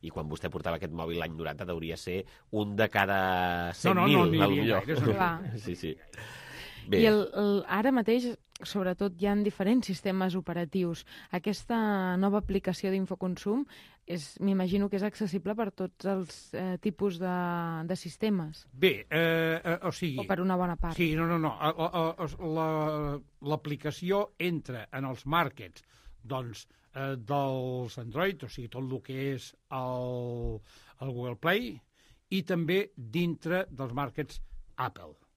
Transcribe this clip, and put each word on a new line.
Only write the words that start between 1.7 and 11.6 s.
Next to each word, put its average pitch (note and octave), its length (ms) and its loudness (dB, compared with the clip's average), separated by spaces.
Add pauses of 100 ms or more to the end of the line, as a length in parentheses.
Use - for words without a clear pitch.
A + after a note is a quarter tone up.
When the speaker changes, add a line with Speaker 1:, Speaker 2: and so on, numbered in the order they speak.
Speaker 1:
ser F#2 260 -6 (280)
un G#2 240 -2
de A2 120 4
cada F#2 840 2 (100)
Speaker 2:
No, F#3+ 120 4
no, F3+ 60 4
no, - 60 6
Speaker 1:
cent C#3 220 8
mil, - 20 2
Speaker 2:
n'hi D#3+ 60 2
Speaker 1:
a - 20 4
lo - 60 6
Speaker 2:
havia G2 160 4
Speaker 1:
millor. G#2+ 240 2
Speaker 2:
gaires, D3+ 220 0
no. A2 60 4
Speaker 3:
Clar. E3+ 280 0
Speaker 1:
<laughs> D3+ 180 -6
Sí, F2 160 -6
sí. - 220 -6 (920)
Speaker 3:
I G#3+ 140 8
el, G#3+ 300 6
el, G3+ 320 4
ara G#3+ 240 4
mateix, A#3+ 460 2 (260)
sobretot, F#3 580 0
hi G3+ 60 2
ha G3+ 80 4
diferents G#3 500 2
sistemes F#3 500 0
operatius. F3 680 -2 (260)
Aquesta G3+ 840 0